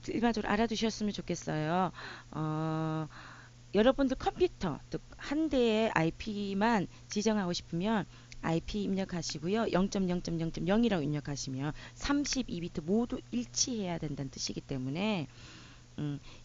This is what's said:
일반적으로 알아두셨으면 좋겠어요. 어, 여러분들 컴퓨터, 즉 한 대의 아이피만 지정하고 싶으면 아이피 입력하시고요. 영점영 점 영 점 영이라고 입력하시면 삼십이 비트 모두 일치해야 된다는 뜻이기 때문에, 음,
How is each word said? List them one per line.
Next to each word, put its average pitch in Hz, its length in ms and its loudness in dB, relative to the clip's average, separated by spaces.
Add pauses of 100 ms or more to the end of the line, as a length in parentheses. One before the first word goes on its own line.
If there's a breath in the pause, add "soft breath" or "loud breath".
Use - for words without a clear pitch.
일반적으로 220 440 2
알아두셨으면 214 640 2
좋겠어요. 165 760 0 (400 loud breath)
어, 156 760 -2 (680 loud breath)
여러분들 262 440 6
컴퓨터, 202 640 0 (100)
즉 - 120 -4 (200)
한 311 280 0
대의 226 440 4
아이피만 202 920 2 (200 loud breath)
지정하고 208 460 2
싶으면 185 540 0 (340 loud breath)
아이피 165 420 0
입력하시고요. 185 880 -2
영점영 185 520 2
점 165 180 -2
영 165 100 -2
점 156 140 -4
영이라고 202 380 4
입력하시면 143 720 -2 (200 loud breath)
삼십이 262 680 -2
비트 170 220 -4
모두 226 480 0
일치해야 220 720 -2
된다는 143 320 -4
뜻이기 - 300 -6
때문에, 143 680 -2 (720 loud breath)
음, 143 200 -4 (260 loud breath)